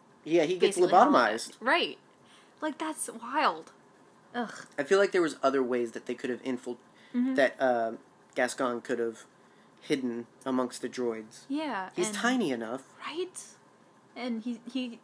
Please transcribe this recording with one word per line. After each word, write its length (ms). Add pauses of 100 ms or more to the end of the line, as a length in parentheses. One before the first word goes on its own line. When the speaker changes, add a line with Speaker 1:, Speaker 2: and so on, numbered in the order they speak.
(240)
Speaker 1:
Yeah, 180
he 160
gets 180
Speaker 2:
basically 160
Speaker 1:
lobotomized. 680
Speaker 2:
Right. 380 (640)
Like, 180
that's 300
wild. 600 (640)
Ugh. 320 (100)
Speaker 1:
I 60
feel 160
like 140
there 100
was 200
other 200
ways 300
that 140
they 80
could 160
have 120
infil-, 360 (360)
Speaker 2:
Mm-hmm. 220
Speaker 1:
that, 240
uh, 320 (420)
Gascon 480
could 160
have 260 (560)
hidden 460 (180)
amongst 380
the 80
droids. 580
Speaker 2:
Yeah, 460
Speaker 1:
He's 140
Speaker 2:
and 80
Speaker 1:
tiny 340
enough. 320 (240)
Speaker 2:
Right? 340 (760)
And 260
he, 180 (100)
he, 340